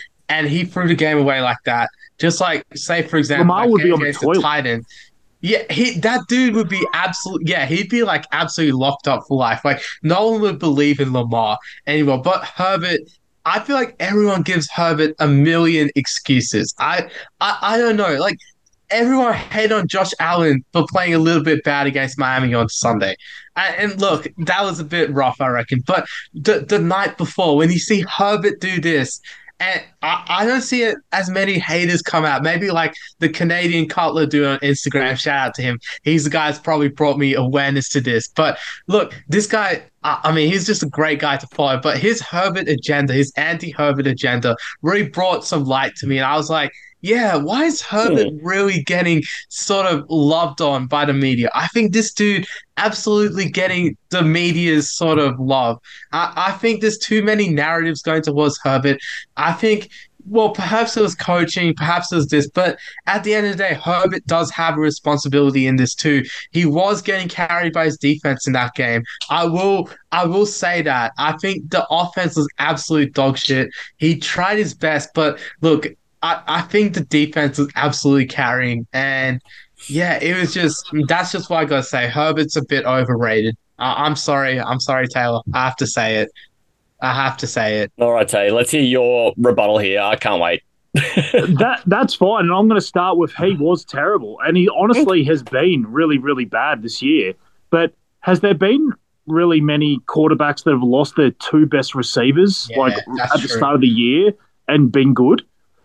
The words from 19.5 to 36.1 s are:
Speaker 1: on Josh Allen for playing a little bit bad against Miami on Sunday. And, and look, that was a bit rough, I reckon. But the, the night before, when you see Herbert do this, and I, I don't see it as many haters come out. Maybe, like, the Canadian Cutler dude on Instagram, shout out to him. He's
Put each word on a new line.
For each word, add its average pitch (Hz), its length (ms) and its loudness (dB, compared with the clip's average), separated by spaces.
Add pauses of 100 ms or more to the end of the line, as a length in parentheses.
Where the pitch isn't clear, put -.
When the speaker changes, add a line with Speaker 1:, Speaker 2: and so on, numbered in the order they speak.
Speaker 1:
on 202 160 0
Josh 190 320 -2
Allen 160 440 2 (100)
for 170 180 2
playing 180 240 2
a 160 40 4
little 160 240 4
bit 151 200 0
bad 143 240 0
against 135 320 -4
Miami 131 340 0
on 117 160 2
Sunday. 98 460 -2 (400)
And, 190 380 -2
and 190 80 -8
look, 165 260 0 (100)
that 180 240 -2
was 190 180 -4
a 165 60 -8
bit 156 260 -2
rough, 131 300 0
I 135 60 0
reckon. 123 400 -2
But 185 180 0 (300)
the, 165 240 2
the 202 180 -2
night 185 400 -2
before, 160 400 0
when 160 140 4
you 175 80 0
see 190 280 0
Herbert 202 540 0
do 185 180 -4
this, 151 400 -2 (420)
and 185 200 -4 (200)
I, 160 260 -4
I 190 180 0
don't 247 160 0
see 247 220 -2
it 220 140 0 (160)
as 185 160 -2
many 190 300 -2
haters 175 420 0
come 156 240 0
out. 139 180 0
Maybe, 175 280 -2
like, 165 220 0 (260)
the - 100 2
Canadian 175 580 0
Cutler 156 380 0
dude 143 200 2
on 139 140 0
Instagram, 135 580 0
shout 139 320 -2
out - 60 -10
to 131 60 -8
him. 123 180 -4 (240)
He's 156 220 2